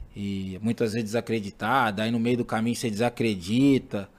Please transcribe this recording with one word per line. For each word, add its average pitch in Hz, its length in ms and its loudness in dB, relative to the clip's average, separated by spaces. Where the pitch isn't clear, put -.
e 95 460 -4
muitas 113 300 0
vezes 113 180 -2
desacreditado, 110 920 0
aí 113 80 0
no 120 80 0
meio 120 200 2
do 120 60 0
caminho 113 300 0
você 117 160 -4
desacredita, 113 1160 2